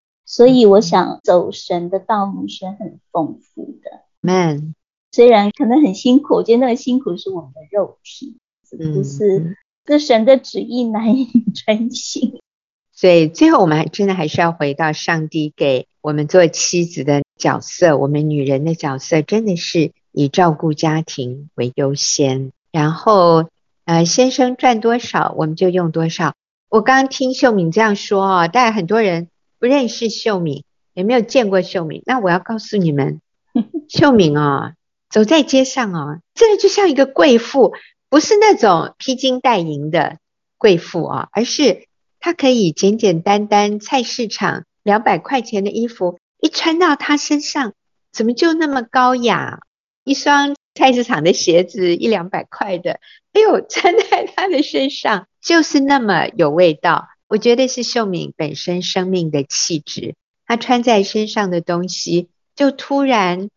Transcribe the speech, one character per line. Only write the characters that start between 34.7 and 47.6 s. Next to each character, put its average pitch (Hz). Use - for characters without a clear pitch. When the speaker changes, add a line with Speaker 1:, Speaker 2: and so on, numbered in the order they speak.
Speaker 2:
走 220
在 294
街 262
上 247
哦， 156
真 440
的 403
就 403
像 392
一 269
个 269
贵 269
妇， 226
不 285
是 427
那 415
种 170
披 -
金 254
戴 240
银 156
的 160
贵 196
妇 170
哦， 139
而 220
是 -
她 339
可 285
以 220
简 196
简 185
单 208
单 208
菜 247
市 226
场 -
两 208
百 208
块 254
钱 214
的 202
衣 226
服， 180
一 320
穿 320
到 339
她 285
身 294
上， 277